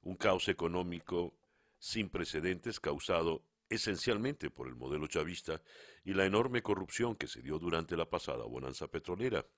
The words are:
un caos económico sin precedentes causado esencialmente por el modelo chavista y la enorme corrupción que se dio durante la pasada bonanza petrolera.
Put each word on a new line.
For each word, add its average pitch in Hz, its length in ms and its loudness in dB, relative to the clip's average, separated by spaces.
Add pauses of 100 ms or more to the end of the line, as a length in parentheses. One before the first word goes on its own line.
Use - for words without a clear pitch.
un 92 140 -6
caos 92 320 4
económico 87 840 0 (440)
sin 104 320 -4
precedentes 90 680 -2
causado 82 640 0 (280)
esencialmente 110 800 0
por 64 180 -10
el 64 60 -10
modelo 69 320 -2
chavista 80 560 -2 (420)
y 95 80 -4
la 95 140 6
enorme 120 360 4
corrupción 104 540 0
que - 100 -6
se - 140 -10
dio 73 180 -4
durante 82 380 0
la 82 140 0
pasada 64 340 -2
bonanza 65 440 -8
petrolera. 90 580 -2 (120)